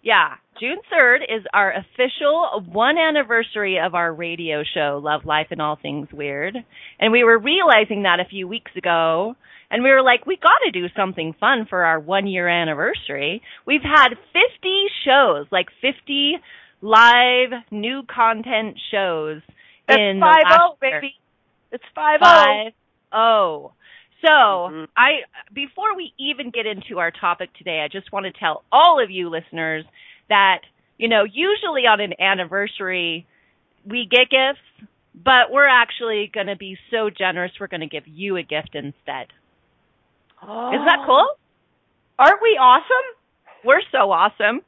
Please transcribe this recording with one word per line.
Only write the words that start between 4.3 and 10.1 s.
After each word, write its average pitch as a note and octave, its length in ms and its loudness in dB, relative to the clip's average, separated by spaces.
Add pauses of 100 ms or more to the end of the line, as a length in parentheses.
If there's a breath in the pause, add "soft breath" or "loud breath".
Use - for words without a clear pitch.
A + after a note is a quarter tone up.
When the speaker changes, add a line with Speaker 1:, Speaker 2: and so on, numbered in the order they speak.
Speaker 1:
show, D3 360 -4
Love, D3+ 240 -4
Life, D3+ 280 -2
and D#3 100 -8
All D3+ 180 -4
Things D3 320 -10
Weird. D3 440 -8 (420 soft breath)
And A3 140 0
we A#3+ 100 4
were A3+ 160 6
realizing A3+ 640 2
that F3 160 2
a F3+ 100 -6
few F#3 200 -12
weeks A3+ 280 -14
ago. E3+ 600 -2 (340 soft breath)
And A#3 140 -4
we C4+ 60 4
were C4+ 120 6
like, B3+ 240 2